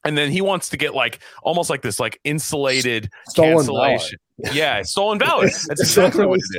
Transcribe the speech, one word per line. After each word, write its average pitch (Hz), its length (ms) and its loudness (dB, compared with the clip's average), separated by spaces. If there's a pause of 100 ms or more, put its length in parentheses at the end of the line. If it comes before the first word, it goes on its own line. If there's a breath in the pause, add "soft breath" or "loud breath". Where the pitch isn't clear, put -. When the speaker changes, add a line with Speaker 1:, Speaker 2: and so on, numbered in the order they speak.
Speaker 1:
and 151 120 -2
then 147 140 0
he 185 100 -2
wants 196 300 -2
to 156 60 -8
get, 143 180 -4
like, 120 240 -2 (240 loud breath)
almost 170 280 -2
like 135 120 -4
this, 107 160 -6
like, 110 240 -4
insulated 131 880 -2 (160 loud breath)
Speaker 2:
Stolen 160 300 6
Speaker 1:
cancellation. 127 640 0 (220)
Speaker 2:
valor. 135 140 -6
Speaker 1:
Yeah, 139 280 0
stolen 202 360 -2
valor. 269 280 2
Speaker 2:
<laughs> - 200 -2
Speaker 1:
That's - 140 -6
exactly 202 440 4
what 185 140 2
it - 40 -2
is. 185 160 -12